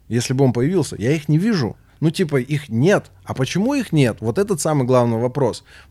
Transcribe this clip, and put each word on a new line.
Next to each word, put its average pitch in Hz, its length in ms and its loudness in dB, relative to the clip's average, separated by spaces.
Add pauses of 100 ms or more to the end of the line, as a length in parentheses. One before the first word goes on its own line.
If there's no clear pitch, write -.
если 120 240 -2
бы 127 140 2
он 110 80 2
появился. 139 440 0
Я 117 140 0
их 160 160 -4
не 151 80 4
вижу. 170 400 0 (240)
Ну, 151 100 2
типа, 151 300 0
их 143 300 -4
нет. 143 400 2 (140)
А - 100 -8
почему 214 400 -2
их 262 180 -4
нет? 131 300 2
Вот 113 160 -2
этот 202 200 -2
самый 147 280 0
главный 120 320 2
вопрос. 123 460 -2 (260)